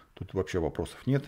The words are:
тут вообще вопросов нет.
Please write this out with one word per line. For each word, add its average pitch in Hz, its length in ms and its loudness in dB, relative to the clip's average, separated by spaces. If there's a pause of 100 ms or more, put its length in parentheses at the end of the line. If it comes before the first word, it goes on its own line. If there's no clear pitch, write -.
(140)
тут - 200 -10
вообще 92 260 0
вопросов 80 480 -2
нет. 139 200 4